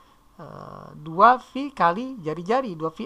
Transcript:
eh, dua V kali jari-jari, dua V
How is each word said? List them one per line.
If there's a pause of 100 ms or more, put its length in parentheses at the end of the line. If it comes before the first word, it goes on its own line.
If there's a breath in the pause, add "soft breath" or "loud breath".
(380 loud breath)
eh,
dua
V
kali
jari-jari,
dua
V